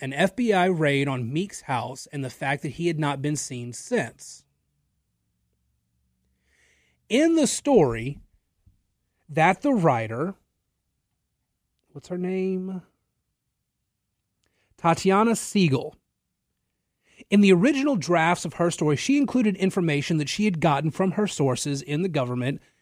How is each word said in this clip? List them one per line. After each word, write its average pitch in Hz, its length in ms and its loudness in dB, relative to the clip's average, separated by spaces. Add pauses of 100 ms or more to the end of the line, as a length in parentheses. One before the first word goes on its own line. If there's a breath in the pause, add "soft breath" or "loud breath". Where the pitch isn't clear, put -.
an 135 120 -8
F 175 220 0
B 233 180 0
I 180 120 4
raid 143 420 2
on 123 260 -4
Meek's 190 280 -6
house 127 500 -6
and 139 120 -8
the 127 60 -8
fact 139 320 -6
that 147 120 -8
he 170 140 -4
had 160 120 -2
not 143 220 -2
been 147 140 -2
seen 120 380 -10
since. - 720 -6 (2750)
In 320 260 4
the 302 120 4
story 143 720 2 (1080)
that 160 320 2
the 285 120 2
writer, 139 640 0 (1600)
what's - 160 -20
her 180 100 -8
name? 185 640 -4 (2000)
Tatiana 196 580 2
Siegel. 156 600 0 (1300 loud breath)
In 202 120 6
the 196 120 8
original 269 420 4
drafts 170 500 0
of 160 100 -8
her 175 140 2
story, 151 260 0
she 277 220 0
included 226 380 2
information 165 640 0
that 143 120 -2
she 208 160 -2
had 175 140 0
gotten 151 320 2
from 190 200 0
her 208 160 -2
sources 139 540 -2
in 147 200 -4
the 190 80 -2
government, 127 520 -4 (200)